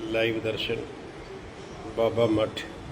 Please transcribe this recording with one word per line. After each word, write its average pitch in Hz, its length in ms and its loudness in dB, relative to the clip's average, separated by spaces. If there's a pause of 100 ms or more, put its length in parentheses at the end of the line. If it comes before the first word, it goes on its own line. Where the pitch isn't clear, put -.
(120)
ਲਾਈਵ 113 320 4
ਦਰਸ਼ਨ, 110 360 0 (1160)
ਬਾਬਾ 113 320 6
ਮੱਠ, 110 340 2 (300)